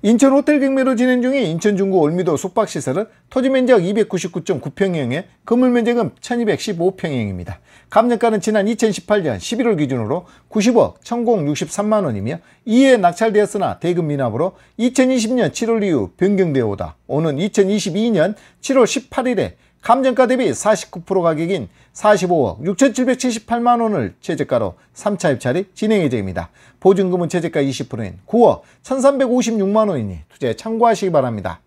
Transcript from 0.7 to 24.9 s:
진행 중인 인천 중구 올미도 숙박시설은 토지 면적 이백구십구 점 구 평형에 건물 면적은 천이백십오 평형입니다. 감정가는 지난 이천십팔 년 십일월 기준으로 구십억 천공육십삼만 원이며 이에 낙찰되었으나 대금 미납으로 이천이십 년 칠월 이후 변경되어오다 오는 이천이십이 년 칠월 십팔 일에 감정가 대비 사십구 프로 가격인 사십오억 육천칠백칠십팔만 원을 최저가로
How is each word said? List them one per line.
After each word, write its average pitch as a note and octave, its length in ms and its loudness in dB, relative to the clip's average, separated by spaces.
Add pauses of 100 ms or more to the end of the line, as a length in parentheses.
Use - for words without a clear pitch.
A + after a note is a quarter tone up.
진행 B3 260 2
중인 B3+ 220 0
인천 E3 320 0
중구 F#3 240 2
올미도 E3 360 0
숙박시설은 F#3 680 -4 (240)
토지 B3+ 200 0
면적 B3+ 360 4
이백구십구 F#3+ 560 -2
점 D#3 180 -4
구 D3 100 -10
평형에 E3 580 -4 (180)
건물 B3 240 2
면적은 A#3+ 400 2 (100)
천이백십오 G3 760 -2
평형입니다. G#2+ 640 -6 (280)
감정가는 A#3 520 2
지난 G#3+ 260 0
이천십팔 G#3+ 560 0
년 B2+ 160 -2
십일월 A3+ 380 -2
기준으로 C3+ 500 -2 (220)
구십억 G#3+ 560 0
천공육십삼만 G#3 1000 -2
원이며 A#2+ 340 -4 (260)
이에 B3+ 320 4
낙찰되었으나 G3 800 0
대금 E3+ 300 -2
미납으로 C#3 480 -2 (200)
이천이십 B3+ 580 0
년 G#3+ 180 0
칠월 A3+ 320 -2
이후 C3+ 320 0
변경되어오다 C3+ 800 0 (100)
오는 D3 320 -2
이천이십이 G3+ 720 0
년 G3 240 0 (260)
칠월 C4 280 2
십팔 - 400 -4
일에 D#3 280 -2 (260)
감정가 B3+ 460 2
대비 B3 260 0
사십구 F#3 480 -2
프로 F#3+ 200 -2
가격인 E3 460 -2 (240)
사십오억 E3 720 0
육천칠백칠십팔만 A#3+ 1160 0
원을 F#3+ 400 -2
최저가로 A#2+ 540 -2 (200)